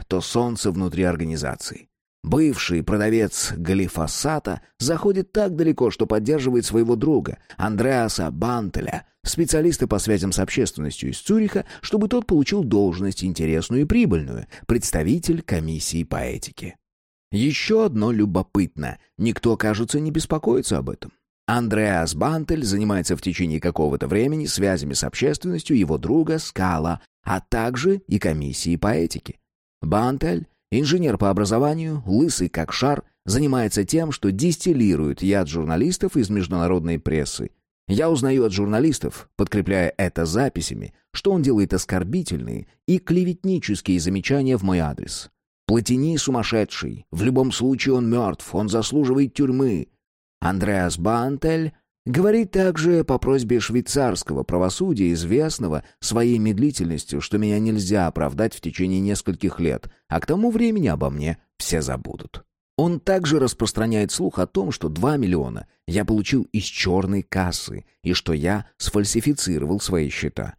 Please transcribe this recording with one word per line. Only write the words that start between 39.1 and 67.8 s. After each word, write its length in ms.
подкрепляя 600
это 300
записями, 640
что 180
он 120
делает 300
оскорбительные 960
и 120
клеветнические 1000
замечания 560
в 80
мой 160
адрес. 500
«Платини 480
сумасшедший. 920
В 120
любом 300
случае 420
он 160
мертв, 440
он 140
заслуживает 680
тюрьмы». 540
Андреас 580
Бантель... 720
Говорит 480
также 500
по 160
просьбе 400
швейцарского 880
правосудия, 680
известного 680
своей 400
медлительностью, 840
что 180
меня 200
нельзя 480
оправдать 480
в 60
течение 400
нескольких 580
лет, 320
а 120
к 60
тому 260
времени 340
обо 240
мне 280
все 260
забудут. 600
Он 240
также 400
распространяет 720
слух 260
о 80
том, 240
что 180
два 280
миллиона 500
я 160
получил 480
из 120
черной 580
кассы 640